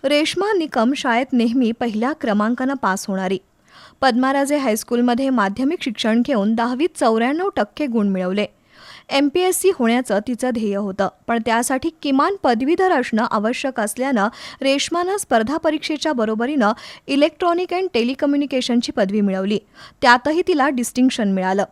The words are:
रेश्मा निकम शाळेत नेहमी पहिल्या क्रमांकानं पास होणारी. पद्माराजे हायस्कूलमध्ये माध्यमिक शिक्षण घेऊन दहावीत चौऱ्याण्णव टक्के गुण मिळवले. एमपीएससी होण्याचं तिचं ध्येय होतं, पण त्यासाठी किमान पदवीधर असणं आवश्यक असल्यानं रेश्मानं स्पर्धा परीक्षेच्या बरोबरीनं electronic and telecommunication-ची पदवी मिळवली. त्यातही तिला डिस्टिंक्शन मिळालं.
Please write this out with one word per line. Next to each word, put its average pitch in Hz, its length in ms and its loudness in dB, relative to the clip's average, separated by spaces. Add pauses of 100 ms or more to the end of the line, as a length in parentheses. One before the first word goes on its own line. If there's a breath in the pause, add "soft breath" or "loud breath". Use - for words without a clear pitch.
रेश्मा 311 540 0
निकम 269 360 0
शाळेत 240 400 0
नेहमी 233 380 2
पहिल्या 233 400 -2 (100)
क्रमांकानं 240 520 0
पास 196 340 -2
होणारी. 190 300 -2 (640 loud breath)
पद्माराजे 269 560 2
हायस्कूलमध्ये 247 720 0
माध्यमिक 247 520 0
शिक्षण 226 400 0
घेऊन 226 340 0
दहावीत 247 400 0
चौऱ्याण्णव 262 600 0
टक्के 262 300 -4
गुण 226 220 0
मिळवले. 190 380 -2 (640 loud breath)
एमपीएससी 359 680 2
होण्याचं 233 520 0
तिचं 254 260 -2
ध्येय 214 220 -2
होतं, 196 320 -2 (200)
पण 233 180 0
त्यासाठी 247 440 0 (120)
किमान 294 420 2
पदवीधर 262 480 2
असणं 233 400 0
आवश्यक 240 480 -2
असल्यानं 226 480 0 (340 loud breath)
रेश्मानं 330 560 0
स्पर्धा 247 400 0
परीक्षेच्या 311 560 -2
बरोबरीनं 226 580 0 (360 loud breath)
electronic 339 640 0
and 370 240 -2
telecommunication-ची 262 960 0
पदवी 208 300 0
मिळवली. 196 380 0 (420 loud breath)
त्यातही 269 460 4
तिला 302 220 2
डिस्टिंक्शन 247 640 0
मिळालं. 190 400 0